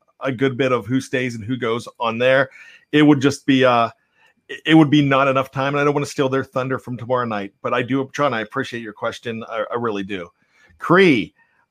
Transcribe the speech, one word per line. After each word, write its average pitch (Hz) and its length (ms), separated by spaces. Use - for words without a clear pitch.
a 135 100
good 127 260
bit 131 140
of 113 160
who 131 120
stays 127 360
and 110 80
who 127 120
goes 117 320
on 113 180
there. 131 320
It 151 120
would 147 180
just 139 240
be, 131 180
uh, 120 280
it, - 160
it 156 80
would 160 160
be 147 120
not 139 260
enough 135 240
time, 139 220
and 147 60
I 143 40
don't 147 100
wanna 147 120
steal 135 240
their 131 140
thunder 131 360
from 123 180
tomorrow 123 280
night. 101 360
But 120 120
I 127 100
do, 131 300
John, 143 200
I 110 80
appreciate 120 400
your 107 120
question. 113 540
I, 110 240
I - 40
really 110 280
do. 92 260
Cree, 156 540